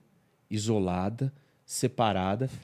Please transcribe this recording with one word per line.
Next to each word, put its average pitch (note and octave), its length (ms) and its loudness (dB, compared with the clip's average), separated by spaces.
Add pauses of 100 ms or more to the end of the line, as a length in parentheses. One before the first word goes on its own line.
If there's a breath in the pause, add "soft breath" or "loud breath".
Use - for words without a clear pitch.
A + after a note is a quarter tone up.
(500)
isolada, G#2+ 840 0 (320)
separada, G#2+ 840 0 (140)